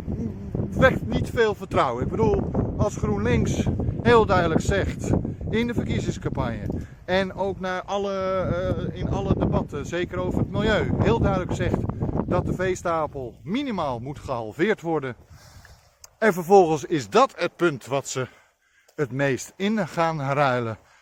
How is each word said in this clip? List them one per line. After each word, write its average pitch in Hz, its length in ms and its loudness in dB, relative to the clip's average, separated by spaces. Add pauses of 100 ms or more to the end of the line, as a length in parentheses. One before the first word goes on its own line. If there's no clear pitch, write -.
(680)
wekt - 380 4
niet 247 220 -2
veel 220 260 2
vertrouwen. 139 480 0
Ik - 60 -2
bedoel, 208 420 2 (260)
als 208 180 0
GroenLinks 214 720 0 (340)
heel 226 240 8
duidelijk 175 360 4
zegt - 500 -2 (380)
in 233 180 0
de 240 60 -4
verkiezingscampagne 127 920 -4 (380)
en 185 280 0
ook 180 260 -4
naar 185 220 -4
alle, 196 320 -4
eh, 180 840 -2
in 185 100 -4
alle 190 280 0
debatten, 165 480 0
zeker 175 320 -4
over - 220 -2
het - 100 0
milieu, 196 480 2
heel 220 220 4
duidelijk 185 340 2
zegt 175 260 0 (460)
dat 175 200 0
de - 80 -2
veestapel 160 880 -2
minimaal 180 560 -2
moet 135 200 -10
gehalveerd 139 640 0
worden. 151 340 -2 (1040)
En 214 140 4
vervolgens 170 520 6
is 127 240 -2
dat 240 260 4
het 170 200 -4
punt 165 300 0
wat 135 220 -4
ze 127 200 -4 (680)
het 131 160 -4
meest 135 440 -2
in 202 320 0
gaan 165 340 -2
ruilen, 131 560 0 (240)